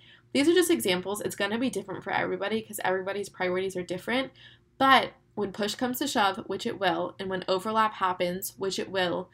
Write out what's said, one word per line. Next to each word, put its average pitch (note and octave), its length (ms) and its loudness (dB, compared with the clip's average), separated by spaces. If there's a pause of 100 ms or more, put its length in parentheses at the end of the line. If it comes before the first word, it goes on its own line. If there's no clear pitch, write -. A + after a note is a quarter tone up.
(320)
These C#4+ 160 4
are E4+ 60 6
just F4 160 6
examples. G3 520 0
It's F3+ 140 -4
gonna G#3 220 -2
be B3 140 0
different G3 320 -6
for G3 100 -4
everybody F#3+ 480 -2
'cause G#3 220 -14
everybody's F#3+ 460 -2
priorities F#3 460 -2
are F3+ 60 -2
different. A3+ 500 -4 (460)
But C4 360 6 (200)
when G#3 180 -2
push G#3 220 -4
comes B3 240 -2
to D4+ 80 -2
shove, G3+ 400 2
which G3 220 -6
it - 120 -4
will, F3+ 380 0
and F#3+ 100 -6
when F#3 200 -2
overlap G#3+ 480 2
happens, F#3 640 -2
which F#3+ 180 -2
it - 140 -6
will, F3+ 420 0